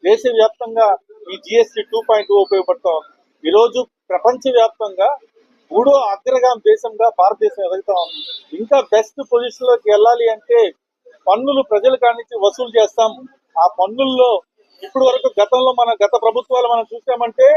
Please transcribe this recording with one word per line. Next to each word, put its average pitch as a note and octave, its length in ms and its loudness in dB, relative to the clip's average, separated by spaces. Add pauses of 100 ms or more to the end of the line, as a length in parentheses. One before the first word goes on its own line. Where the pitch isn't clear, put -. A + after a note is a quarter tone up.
దేశవ్యాప్తంగా A3+ 800 0 (440)
ఈ F#3+ 40 -14 (100)
జీఎస్టీ A3 360 0 (100)
టూ A3 80 -2 (100)
పాయింట్ G#3+ 260 0
ఓ G3+ 100 4
ఉపయోగపడతా F#3 520 -2
ఉంది. - 140 -12 (380)
ఈరోజు A3+ 320 2 (280)
ప్రపంచవ్యాప్తంగా A3+ 1000 -2 (640)
మూడో C#4+ 220 2 (220)
అగ్రగామి B3 460 -2 (100)
దేశంగా A3 360 -2 (140)
భారతదేశం G#3 460 0
ఎదుగుతా F#3+ 280 -6 (100)
ఉంది. D#3 140 -18 (420)
ఇంకా C4+ 180 0 (140)
బెస్ట్ A3 280 -2 (100)
పొజిషన్ B3 380 -4
లోకి A#3+ 240 0
వెళ్ళాలి A#3 420 2
అంటే A#3 240 0 (680)
పన్నులు C4 420 0
ప్రజల G#3+ 300 2
కాడి A#3 200 0
నుంచి A#3 140 -16 (100)
వసూలు A#3 340 -2
చేస్తాం. A3 340 0 (500)
ఆ F3+ 40 2 (120)
పన్నుల్లో B3 520 0 (560)
ఇప్పుడు C4 220 -2
వరకు B3+ 300 -2
గతంలో B3+ 320 0 (100)
మన A#3 80 0 (140)
గత G3+ 100 0 (120)
ప్రభుత్వాలు B3 480 -2
మనం A#3 180 -2
చూసామంటే A#3+ 640 0